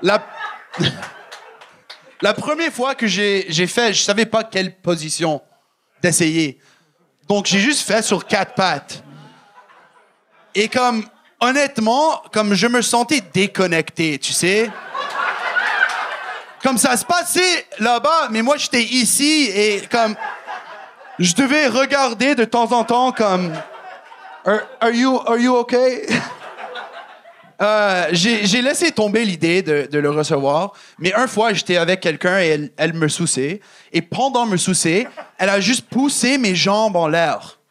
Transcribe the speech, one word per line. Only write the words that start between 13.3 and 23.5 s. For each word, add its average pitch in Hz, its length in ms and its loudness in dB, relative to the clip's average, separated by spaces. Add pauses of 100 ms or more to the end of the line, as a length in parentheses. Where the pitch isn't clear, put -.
tu - 160 -4
sais. 208 380 0 (1900)
Comme 262 160 2
ça 247 180 2
se - 80 -4
passait 349 640 0 (100)
là-bas, 240 540 2
mais 220 100 -2
moi, 247 160 2
j'étais - 240 0
ici 254 720 2
et 202 380 0
comme, 226 240 2 (1040)
je 180 160 2
devais 277 320 2
regarder 262 680 2
de 233 120 2
temps 226 260 0
en 240 120 2
temps 247 280 2
comme, « 185 420 0 (920)